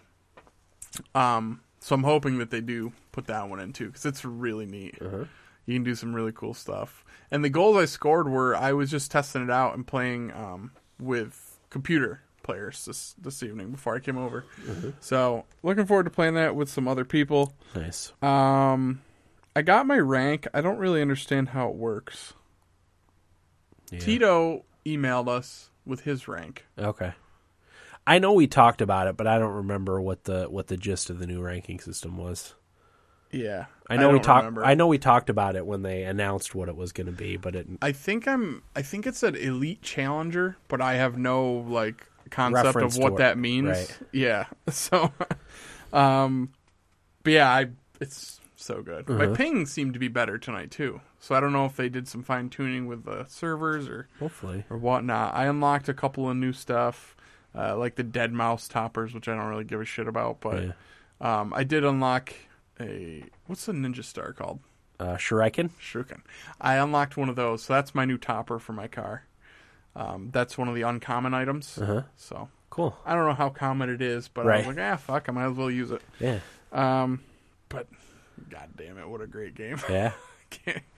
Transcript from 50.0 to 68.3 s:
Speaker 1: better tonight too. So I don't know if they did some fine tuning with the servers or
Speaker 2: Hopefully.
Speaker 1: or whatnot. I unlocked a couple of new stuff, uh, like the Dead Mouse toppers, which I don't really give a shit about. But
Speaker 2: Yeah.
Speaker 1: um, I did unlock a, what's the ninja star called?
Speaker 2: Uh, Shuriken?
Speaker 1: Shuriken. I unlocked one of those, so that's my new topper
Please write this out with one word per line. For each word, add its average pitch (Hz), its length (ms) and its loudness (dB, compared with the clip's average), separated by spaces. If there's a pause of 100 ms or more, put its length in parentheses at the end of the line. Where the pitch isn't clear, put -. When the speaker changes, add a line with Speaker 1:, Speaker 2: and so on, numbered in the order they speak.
Speaker 1:
better 113 300 -2
tonight 95 320 -8
too. 139 300 -6 (180)
So - 160 -4
I 135 60 6
don't 143 120 2
know 139 140 2
if 135 80 -4
they 127 140 -2
did 127 180 -6
some 120 160 -12
fine 123 260 -4
tuning 127 380 -6
with 120 180 -10
the 104 220 -8
servers 156 640 -4
or 113 200 -12 (120)
Speaker 2:
Hopefully. 98 500 -8
Speaker 1:
or 113 80 -8
whatnot. 120 560 0
I 131 120 0
unlocked 143 420 0
a 139 60 -2
couple 135 360 -4
of 127 60 -2
new 127 160 0
stuff, 120 640 -4 (400)
uh, 104 200 -4
like 120 200 -4
the 123 80 -2
Dead 117 280 -2
Mouse 117 360 -2
toppers, 113 440 -4
which 113 160 -12
I 113 60 -2
don't 107 140 -4
really 107 160 -6
give 110 160 -6
a 110 40 -6
shit 110 220 -6
about. 113 340 -2
But 107 220 -2
Speaker 2:
Yeah. - 800 -6
Speaker 1:
um, 104 140 -4
I 139 100 0
did 147 200 2
unlock 131 480 2 (460)
a, 95 460 -12 (220)
what's - 180 -10
the 220 80 -4
ninja 131 320 -4
star - 300 -10
called? - 260 -10 (400)
Speaker 2:
Uh, 90 160 -4
Shuriken? 113 540 2 (100)
Speaker 1:
Shuriken. - 400 -12 (400)
I 131 160 2
unlocked 143 400 2
one 135 140 -2
of 120 60 -6
those, 117 260 0
so - 100 -2
that's 139 220 2
my 131 100 2
new 127 140 0
topper 113 400 -4